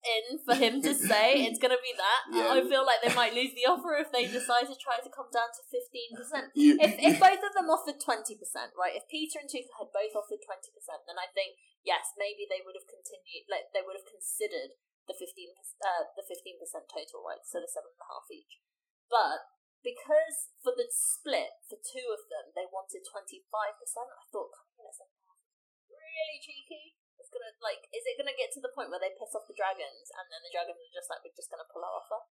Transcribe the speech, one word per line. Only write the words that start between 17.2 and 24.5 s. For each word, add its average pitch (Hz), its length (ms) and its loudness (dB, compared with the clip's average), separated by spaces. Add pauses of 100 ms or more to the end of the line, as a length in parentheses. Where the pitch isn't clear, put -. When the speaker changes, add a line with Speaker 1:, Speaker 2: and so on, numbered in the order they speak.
Speaker 1:
right, - 160 -10
so - 160 -8
the 170 80 -10
seven - 240 -12
and - 120 -20
a - 40 -20
half - 240 -16
each. - 320 -20 (480)
But 180 340 2 (380)
because 311 640 0 (160)
for 254 100 0
the - 160 0
split, - 760 -2
for 214 80 -14
two 254 340 -10
of 208 220 -6
them, 156 240 -10
they 185 160 -6
wanted 185 320 -10
twenty-five 208 720 -8
percent, 247 320 -10
I - 220 -20
thought, 202 240 -8